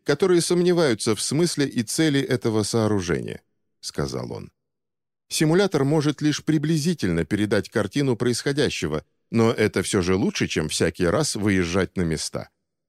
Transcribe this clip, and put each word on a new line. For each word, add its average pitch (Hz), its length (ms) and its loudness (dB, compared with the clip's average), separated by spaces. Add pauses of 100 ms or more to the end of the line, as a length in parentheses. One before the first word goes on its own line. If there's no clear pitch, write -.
которые 175 380 2
сомневаются 170 760 2
в - 60 -6
смысле 147 440 0
и 120 160 -2
цели 143 380 2
этого 117 420 0
сооружения", 90 800 -2 (380)
сказал 62 500 -6
он. - 220 -14 (760)
"Симулятор 160 560 2
может 151 360 0
лишь 151 240 -2
приблизительно 151 800 0
передать 104 460 0
картину 120 460 0
происходящего — 120 840 -2 (280)
но 113 200 4
это 107 320 0
все 95 200 0
же 90 120 2
лучше, 113 320 -2
чем 78 220 -4
всякий 85 380 0
раз 117 300 0
выезжать 92 600 0
на 95 60 0
места. - 480 -6 (380)